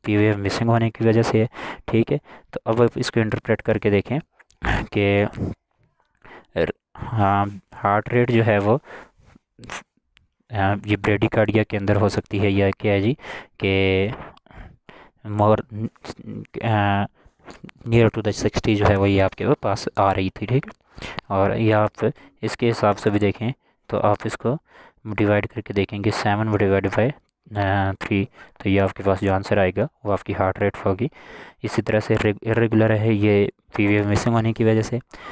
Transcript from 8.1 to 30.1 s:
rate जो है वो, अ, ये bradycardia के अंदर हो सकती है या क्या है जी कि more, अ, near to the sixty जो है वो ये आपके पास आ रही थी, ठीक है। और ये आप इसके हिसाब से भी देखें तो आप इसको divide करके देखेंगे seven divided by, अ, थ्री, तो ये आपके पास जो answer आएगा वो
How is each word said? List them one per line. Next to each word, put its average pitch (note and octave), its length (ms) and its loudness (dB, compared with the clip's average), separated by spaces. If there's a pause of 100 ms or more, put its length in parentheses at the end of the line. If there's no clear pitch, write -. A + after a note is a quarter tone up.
rate B2 180 2
जो A2+ 120 4
है G#2+ 160 4
वो, G#2+ 220 2 (1700)
अ, G2+ 240 0 (100)
ये G#2 100 0
bradycardia G#2+ 680 2
के - 140 -6
अंदर G2+ 180 0
हो G2+ 140 2
सकती - 280 -4
है G2+ 140 2
या G2 200 2
क्या G#2 220 -2
है G2 80 2
जी A2 120 0 (500)
कि F#2+ 480 2 (1160)
more, G#2+ 320 2 (1040)
अ, G2+ 420 0 (840)
near A#2 220 4
to A2+ 140 -4
the G2+ 100 -2 (100)
sixty - 320 0
जो G2+ 100 0
है G#2 120 4
वो G2 80 2
ये G2 140 4
आपके G2 340 0
पास G2+ 340 -4 (100)
आ G2 140 4
रही F#2+ 180 -2
थी, - 160 -10
ठीक B2+ 200 0
है। - 60 -16 (580)
और G2+ 280 2
ये A2+ 140 2
आप G#2+ 400 2 (320)
इसके A2 240 -2
हिसाब A2 280 2
से - 140 -2
भी G#2 100 2
देखें G#2 340 0 (360)
तो A2 80 -2
आप G#2 280 2
इसको B2 320 -2 (500)
divide G#2 400 0
करके - 260 -12
देखेंगे G2+ 380 -2
seven G#2+ 400 -2
divided G2 420 2
by, A2+ 180 0 (460)
अ, G2 360 0
थ्री, G2 360 -2 (340)
तो G#2 60 -2
ये G2 100 4
आपके F#2+ 240 0
पास G2 180 0
जो G2 120 2
answer G2 260 0
आएगा G2 280 2 (180)
वो G#2 60 -2